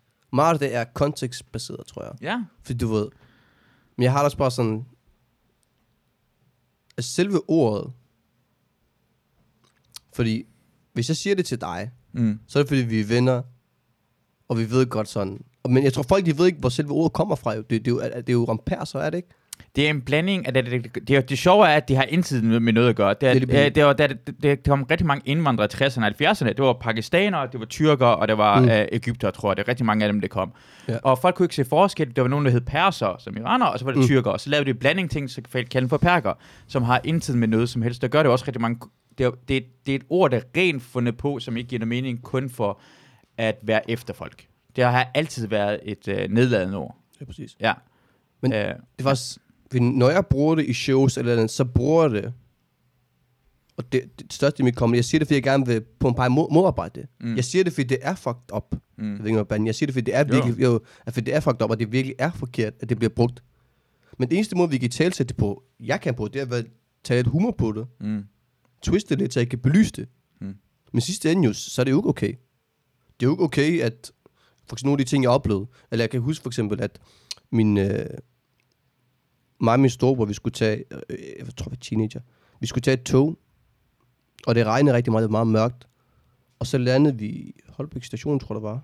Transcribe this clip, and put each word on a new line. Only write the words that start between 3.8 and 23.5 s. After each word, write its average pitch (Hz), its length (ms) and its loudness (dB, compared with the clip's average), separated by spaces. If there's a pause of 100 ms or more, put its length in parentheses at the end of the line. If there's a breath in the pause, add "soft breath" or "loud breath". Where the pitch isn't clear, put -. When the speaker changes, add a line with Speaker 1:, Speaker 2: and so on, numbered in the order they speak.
Speaker 1:
men 123 60 0
jeg 123 100 4
har 143 60 2
det 143 60 2
også 143 120 0
bare 135 140 0
sådan, 117 340 -2 (2000)
at 120 80 -6
selve 185 360 -2 (100)
ordet, 123 400 0 (2250)
fordi 113 300 -2 (480)
hvis 120 160 -4
jeg 160 80 0
siger 196 200 -2
det 180 100 -2
til - 140 -6
dig, 90 300 -8 (240)
Speaker 2:
Mm. 110 320 -2
Speaker 1:
så - 120 -2
er 147 40 4
det 139 60 -2
fordi, 139 120 0
vi 117 200 0
er 107 40 0
venner, 123 380 2 (1040)
og 117 100 -2
vi 113 120 -2
ved 127 160 2
godt 110 220 -4
sådan, 98 320 -6 (220)
og, - 80 -6
men 135 140 4
jeg 131 80 4
tror 139 100 -2
folk, 190 240 2
de 147 120 0
ved 175 80 4
ikke, 175 120 2
hvor 127 100 -2
selve 147 240 -4
ordet 156 200 0
kommer 185 220 -2
fra, 110 200 -6
jo. 110 80 -8
Det, - 80 -8
det 113 160 0
er 120 40 0
jo, 120 100 0
det 117 280 -8
er 131 40 0
jo 120 160 2
ampere, - 380 -4
så - 120 -10
er 151 120 -4
det 170 60 -6
ikke? 180 120 -8 (480 loud breath)
Speaker 2:
Det 147 100 2
er 151 40 2
en 147 120 -2
blanding 165 440 0
af 127 80 -4
det, 131 120 2
det, 120 280 -6
det, 117 140 -10
det, 135 200 4
det 139 100 -2
sjove 190 300 6
er, 151 80 6
at 151 120 0
det 131 80 2
har 135 60 4
intet 135 420 0
med, 113 160 4
med 117 120 2
noget 117 160 6
at 113 80 2
gøre. 101 240 4
Det 135 80 4
er, 127 60 6
Speaker 1:
Det 131 80 4
er 127 40 -2
det 143 200 4